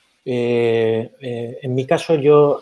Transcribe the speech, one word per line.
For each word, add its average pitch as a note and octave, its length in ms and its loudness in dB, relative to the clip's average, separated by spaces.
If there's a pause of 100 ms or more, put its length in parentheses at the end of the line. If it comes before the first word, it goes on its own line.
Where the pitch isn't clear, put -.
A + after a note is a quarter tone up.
(240)
eh, A#2 840 0 (120)
eh, A#2+ 400 -10
en B2+ 120 -6
mi B2+ 120 -2
caso, E3 300 0
yo, D3 460 4